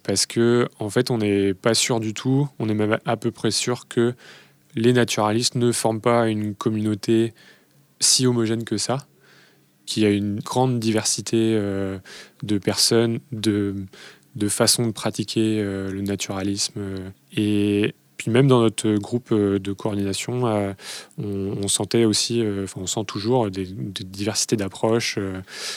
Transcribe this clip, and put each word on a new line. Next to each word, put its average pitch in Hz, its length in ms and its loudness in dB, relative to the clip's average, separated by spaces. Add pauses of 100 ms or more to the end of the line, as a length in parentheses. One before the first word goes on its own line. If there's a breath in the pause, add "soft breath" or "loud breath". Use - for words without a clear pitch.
parce - 240 0
que, 117 500 4
en 107 140 -6
fait, 123 180 0
on 123 80 0
n'est 101 380 2
pas 117 180 2
sûr 117 260 0
du 110 140 -2
tout, 135 340 0 (120)
on 113 100 0
est 107 60 0
même 107 300 2
à 120 120 0
peu 113 140 -4
près 113 200 -2
sûr - 360 -4
que 120 260 2 (600 loud breath)
les 120 180 4
naturalistes 113 640 2
ne 120 160 4
forment 110 300 -2
pas 117 260 2
une 107 260 -2
communauté 110 800 0 (680 soft breath)
si - 280 4
homogène 113 360 2
que 110 140 -2
ça, 123 300 -4 (800 soft breath)
qu'il - 180 0
y - 20 6
a 104 40 6
une 101 320 0
grande 127 380 0
diversité, 113 760 0
euh, 98 420 -2 (460 loud breath)
de 104 140 -2
personnes, 113 600 2 (120)
de, 104 420 0 (600 loud breath)
de 104 140 -2
façons 120 360 2
de 110 60 0
pratiquer, 110 680 -2
euh, 98 280 -4
le 95 120 -6
naturalisme. 98 760 -4
Euh, 95 320 -8 (260)
et 104 600 2 (220)
puis - 120 -6
même 131 180 6
dans 127 120 6
notre 110 360 2
groupe, 117 360 -4
euh, 101 280 4
de 98 120 -6
coordination, 101 760 -4
euh, 104 280 0 (440 loud breath)
on, 101 460 -4
on 101 60 -2
sentait 113 340 2
aussi, 117 380 2
euh, 101 240 -2
enfin, 95 160 -12
on 92 60 -6
sent 107 200 -4
toujours 110 420 0
des, 95 160 -6
des 101 380 -10
diversités 101 540 -2
d'approches, 113 600 -2
euh, 95 220 -6 (380 loud breath)